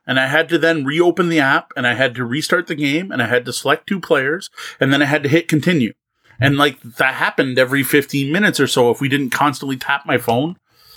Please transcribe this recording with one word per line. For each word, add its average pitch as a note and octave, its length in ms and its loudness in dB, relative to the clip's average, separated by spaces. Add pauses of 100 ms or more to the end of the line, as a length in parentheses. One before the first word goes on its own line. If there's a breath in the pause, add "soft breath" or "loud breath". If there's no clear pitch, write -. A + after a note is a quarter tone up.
And B2+ 120 0
I C3 80 0
had D3+ 220 2
to E3 80 2
then D#3 260 2
reopen E3+ 460 2
the E3 100 2
app, C#3+ 380 0
and B2+ 100 -2
I A#2+ 60 2
had B2 220 0
to B2 100 -4
restart D#3 420 -2
the F3 80 -6
game, D#3 360 -2
and B2 100 -4
I A#2 60 -2
had A#2+ 180 0
to B2 80 -6
select - 340 -2
two G3 120 -4
players, D3+ 500 0 (300 loud breath)
and C3+ 120 2
then C#3 100 2
I D3 40 2
had C#3+ 180 0
to C#3 60 0
hit D#3+ 180 2
continue. D3+ 460 0 (460 soft breath)
And, C#3 180 2
like, C#3+ 240 0
that C3 320 -2
happened C#3 460 -2
every C3 240 2
fifteen C#3 480 0
minutes F#3+ 280 0
or C#3 60 4
so A#2+ 240 2
if A2+ 100 -2
we C#3 80 -2
didn't C3+ 220 -2
constantly C#3 480 -2
tap C#3 300 -4
my C#3+ 100 0
phone. B2+ 400 -2 (400 loud breath)